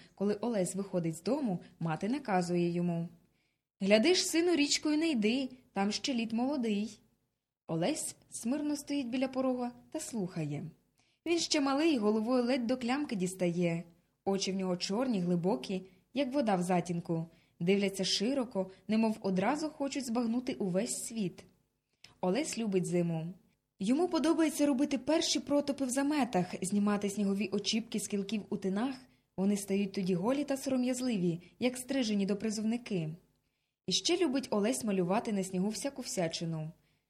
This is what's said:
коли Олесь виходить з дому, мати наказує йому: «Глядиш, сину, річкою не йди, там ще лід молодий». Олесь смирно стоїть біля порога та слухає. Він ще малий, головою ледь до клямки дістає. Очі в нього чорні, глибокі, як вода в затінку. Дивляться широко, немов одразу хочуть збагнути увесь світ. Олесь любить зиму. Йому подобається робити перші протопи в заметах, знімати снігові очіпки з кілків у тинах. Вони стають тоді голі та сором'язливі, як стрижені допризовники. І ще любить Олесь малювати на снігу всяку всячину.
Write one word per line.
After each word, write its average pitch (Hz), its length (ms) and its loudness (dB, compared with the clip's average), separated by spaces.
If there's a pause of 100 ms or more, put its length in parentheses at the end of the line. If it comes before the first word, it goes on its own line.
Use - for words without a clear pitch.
(160)
коли 202 180 0
Олесь 208 420 0
виходить 180 420 -2
з - 60 -18
дому, 226 360 0 (200)
мати 165 300 -2
наказує 175 600 2
йому: 170 400 -2 (720)
«Глядиш, 220 460 6
сину, 339 280 4
річкою 294 420 2
не 330 120 2
йди, 254 400 2 (240)
там 202 180 2
ще 269 220 -2
лід 226 200 -2
молодий». 226 680 0 (680)
Олесь 175 480 -2 (140)
смирно 294 460 -2
стоїть 285 320 -4
біля 262 200 0
порога 254 440 -2 (200)
та 311 80 -6
слухає. 165 640 -4 (640)
Він 339 140 0
ще 311 220 0
малий, 277 360 2
головою 220 460 2
ледь 240 240 0
до 254 100 0
клямки 254 380 -2
дістає. 175 680 0 (440)
Очі 196 240 0
в 185 40 -2
нього 185 220 0
чорні, 220 420 0
глибокі, 180 600 0 (320)
як 254 200 0
вода 226 220 2
в 180 60 2
затінку. 175 640 0 (340)
Дивляться 190 440 2
широко, 196 680 -2 (160)
немов 220 340 2
одразу 220 480 2
хочуть 277 360 -4
збагнути 240 480 -2
увесь 196 540 -2
світ. 214 360 -4 (800)
Олесь 220 360 0
любить 190 280 0
зиму. 170 480 0 (460)
Йому 269 280 4
подобається 311 580 2
робити 285 320 2
перші 320 420 0
протопи 285 460 0
в 254 40 -2
заметах, 262 560 0 (160)
знімати 202 480 0
снігові 196 420 0
очіпки 220 480 -2
з 202 80 -6
кілків 202 420 -2
у 208 80 -2
тинах. 208 380 -2 (420)
Вони 202 200 2
стають 196 360 0
тоді 190 220 0
голі 247 280 2
та 277 140 -2
сором'язливі, 247 840 0 (180)
як 247 180 0
стрижені 214 480 0
допризовники. 208 840 -2 (800)
І 185 40 -2
ще 339 260 2
любить 277 320 0
Олесь 214 340 0
малювати 202 500 0
на 190 100 0
снігу 185 260 0
всяку 277 320 -6
всячину. 165 680 -4 (380)